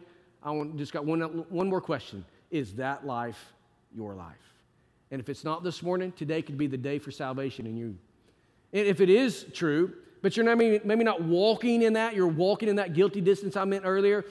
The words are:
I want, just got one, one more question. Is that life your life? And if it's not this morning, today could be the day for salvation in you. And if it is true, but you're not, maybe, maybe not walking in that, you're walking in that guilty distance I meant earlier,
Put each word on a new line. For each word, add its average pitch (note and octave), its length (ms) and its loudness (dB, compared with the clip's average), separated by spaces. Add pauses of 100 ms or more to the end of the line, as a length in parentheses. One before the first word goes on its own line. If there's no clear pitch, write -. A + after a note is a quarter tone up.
(420)
I D3 100 -8
want, D3+ 260 -6
just C#3+ 160 -8
got D3 100 -6
one, D#3+ 160 0 (300)
one F#3 180 -2
more F#3 140 0
question. G#2+ 420 -6 (260)
Is B2 260 -4
that C3+ 300 -6
life A#2+ 460 -8 (420)
your G#2+ 200 -10
life? F2 400 -18 (560)
And C3+ 100 -10
if A#2 80 -12
it's C#3+ 160 -10
not D#3+ 220 -6
this E3+ 180 -8
morning, F#3 300 -4
today D#3+ 280 -4
could D3+ 160 -10
be D3 100 0
the C3 100 -6
day C#3 200 -6
for C#3 140 -12
salvation C3 540 -8
in A2+ 100 -8
you. A2+ 220 -8 (720)
And G3+ 160 0
if G3 140 2
it F#3 80 8
is A3+ 440 4
true, E3+ 400 0 (280)
but G3 160 0
you're A3+ 80 4
not, A#3 140 6
maybe, A3 260 4
maybe A3 180 2
not F#3+ 200 0
walking A3 580 4
in A3+ 120 4
that, A3 220 0
you're F#3 120 4
walking F#3 420 2
in G3+ 60 2
that F#3+ 180 -2
guilty G3 280 4
distance G3 360 2
I G3 80 0
meant G3 200 -2
earlier, G3 440 2